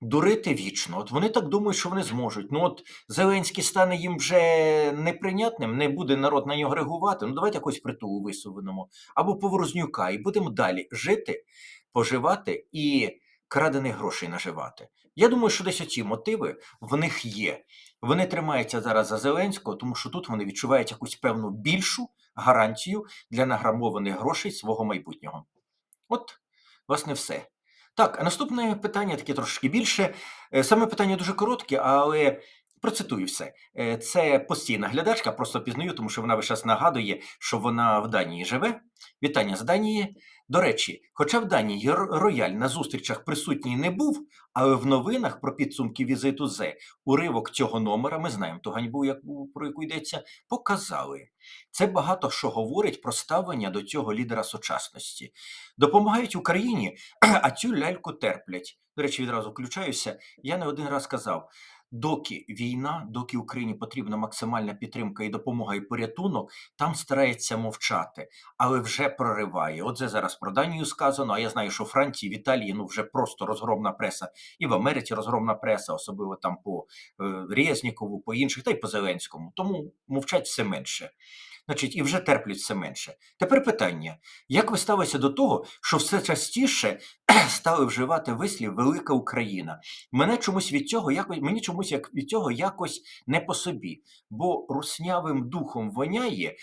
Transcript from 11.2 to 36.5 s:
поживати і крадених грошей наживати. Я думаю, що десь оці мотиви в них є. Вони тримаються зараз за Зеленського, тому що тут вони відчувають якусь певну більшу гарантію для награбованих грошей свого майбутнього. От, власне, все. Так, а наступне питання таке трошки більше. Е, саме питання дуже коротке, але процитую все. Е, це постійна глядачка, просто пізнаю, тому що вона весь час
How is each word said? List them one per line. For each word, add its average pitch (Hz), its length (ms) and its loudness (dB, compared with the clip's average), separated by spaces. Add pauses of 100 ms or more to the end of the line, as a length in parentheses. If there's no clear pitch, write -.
поживати 123 800 2
і 143 380 2 (380)
крадених 135 480 2
грошей 85 340 -4
наживати. 85 580 -8 (280)
Я 202 120 8
думаю, 233 220 4
що - 140 0
десь 180 180 -2
оці 120 220 -4
мотиви 107 540 -4 (240)
в 117 160 -2
них 160 280 -2
є. 101 380 -4 (380)
Вони 165 240 2
тримаються 151 560 -2
зараз 110 260 2
за 110 100 -2
Зеленського, 147 600 0
тому 123 180 -4
що - 140 -6
тут - 200 -8
вони 104 160 -2
відчувають 120 460 2
якусь - 240 -10
певну 113 340 0
більшу 175 600 -2 (260)
гарантію 127 720 2 (260)
для 123 140 2
награбованих 110 720 0
грошей 160 320 -2
свого 220 340 -2
майбутнього. - 600 -6 (640)
От, - 300 -6 (480)
власне, 151 260 -2
все. - 320 -6 (500)
Так, - 240 4
а 151 40 -2
наступне 226 520 0
питання 208 400 -2
таке - 180 -4
трошки - 360 -2
більше. 202 440 2 (400)
Е, 135 100 6
саме 220 220 8
питання 202 300 4
дуже 180 180 0
коротке, 208 440 0
але 139 640 4 (400)
процитую 123 440 -2
все. - 280 -6 (240)
Е, 117 200 0
це 151 420 4
постійна 104 480 -2
глядачка, 180 440 2
просто - 300 -4
пізнаю, 165 320 -4
тому 110 160 -6
що 113 120 -4
вона 113 140 2
весь 110 100 0
час 110 200 -2